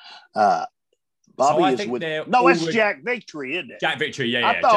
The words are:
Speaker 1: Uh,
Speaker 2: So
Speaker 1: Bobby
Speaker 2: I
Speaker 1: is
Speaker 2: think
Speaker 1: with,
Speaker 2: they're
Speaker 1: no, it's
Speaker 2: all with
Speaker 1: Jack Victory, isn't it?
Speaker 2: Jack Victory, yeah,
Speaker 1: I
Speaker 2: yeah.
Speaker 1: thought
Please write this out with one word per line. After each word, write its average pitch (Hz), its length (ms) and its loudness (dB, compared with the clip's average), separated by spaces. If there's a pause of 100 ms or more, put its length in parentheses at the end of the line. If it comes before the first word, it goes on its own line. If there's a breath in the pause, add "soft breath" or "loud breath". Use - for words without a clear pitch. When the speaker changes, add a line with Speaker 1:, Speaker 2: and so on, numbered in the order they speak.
(340 loud breath)
Speaker 1:
Uh, 101 300 2
Speaker 2:
So - 720 -20
Speaker 1:
Bobby 151 280 2
Speaker 2:
I 190 80 2
Speaker 1:
is - 80 0
Speaker 2:
think 208 120 -6
Speaker 1:
with, 123 80 -4
Speaker 2:
they're 156 260 -6
Speaker 1:
no, 233 220 4
it's 165 120 4
Speaker 2:
all 165 60 -4
with 160 80 -2
Speaker 1:
Jack 202 300 0
Victory, 165 540 -8
isn't 127 140 -14
it? 113 60 -18
Speaker 2:
Jack 160 200 -4
Victory, 135 320 -4
yeah, 120 180 0
Speaker 1:
I - 60 2
Speaker 2:
yeah. 85 80 -6
Speaker 1:
thought 247 140 4